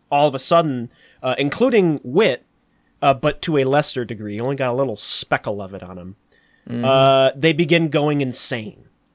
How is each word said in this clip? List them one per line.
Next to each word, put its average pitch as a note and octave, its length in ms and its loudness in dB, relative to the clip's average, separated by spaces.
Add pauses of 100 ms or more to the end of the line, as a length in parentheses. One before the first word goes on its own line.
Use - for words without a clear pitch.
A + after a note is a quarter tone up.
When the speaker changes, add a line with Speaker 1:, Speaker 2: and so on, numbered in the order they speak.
(120)
Speaker 1:
all C#3+ 160 4
of C3 60 -2
a C3 60 -6
sudden, C#3+ 500 0 (320)
uh, B2+ 160 -2
including F3 680 2
Wit, D3 400 0 (580)
uh, C#3 120 4
but D3 300 -4
to D#3 140 0
a C3+ 60 4
lesser C3+ 420 0
degree, G#2 300 -10
he A2 60 -6
only C3+ 140 -4
got C3 160 -2
a A#2+ 40 -2
little C3 220 -2
speckle - 640 -6
of F#2+ 140 -14
it F#2+ 80 -14
on F#2 140 -16
him. F#2 180 -16 (520)
Speaker 2:
Mm-hmm. A#2+ 160 -6
Speaker 1:
Uh, C3+ 520 4
they D#3 180 2
begin D#3+ 360 2
going D3 320 0
insane, B2+ 640 -6 (300)